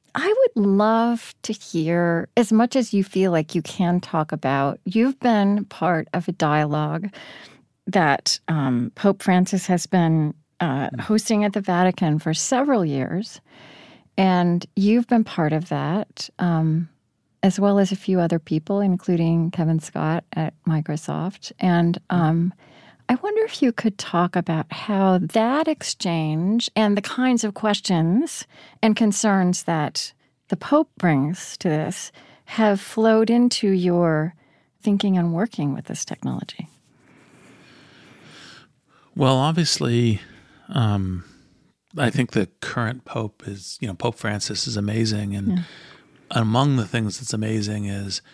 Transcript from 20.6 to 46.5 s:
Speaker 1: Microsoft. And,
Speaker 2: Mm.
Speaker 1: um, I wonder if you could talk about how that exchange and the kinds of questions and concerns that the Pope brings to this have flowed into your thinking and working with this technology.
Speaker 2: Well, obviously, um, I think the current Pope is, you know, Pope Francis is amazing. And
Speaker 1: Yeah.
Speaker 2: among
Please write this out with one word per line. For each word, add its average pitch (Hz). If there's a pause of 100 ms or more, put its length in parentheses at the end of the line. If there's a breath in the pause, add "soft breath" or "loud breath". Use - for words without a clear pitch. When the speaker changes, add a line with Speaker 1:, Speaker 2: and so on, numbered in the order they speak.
Speaker 1:
Microsoft. 156
And, 170 (120)
Speaker 2:
Mm. 180
Speaker 1:
um, 170 (540 soft breath)
I 247
wonder 427
if -
you 247
could 220
talk -
about 165
how 190
that 233
exchange 175
and 208
the 202
kinds 254
of 208
questions 202 (380 loud breath)
and 220
concerns 196
that - (380)
the 185
Pope 302
brings 151
to 185
this 156 (340 loud breath)
have 208
flowed 220
into 240
your 175 (480 soft breath)
thinking 202
and 170
working 165
with -
this -
technology. - (2500 loud breath)
Speaker 2:
Well, 131
obviously, 127 (480 loud breath)
um, 98 (720 soft breath)
I 117
think 120
the 98 (140)
current 120
Pope 110
is, 101
you 120
know, 98
Pope 117
Francis 104
is 113
amazing. 104
And 98 (100)
Speaker 1:
Yeah. 175 (680 loud breath)
Speaker 2:
among 117